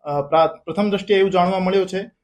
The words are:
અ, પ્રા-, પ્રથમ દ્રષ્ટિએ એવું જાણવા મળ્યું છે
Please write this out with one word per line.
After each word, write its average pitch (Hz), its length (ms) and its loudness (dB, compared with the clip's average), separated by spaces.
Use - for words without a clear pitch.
અ, 151 220 -4
પ્રા-, 160 420 0
પ્રથમ 202 260 -2
દ્રષ્ટિએ 196 260 0
એવું 190 140 4
જાણવા 180 280 2
મળ્યું 185 280 0
છે 185 160 -6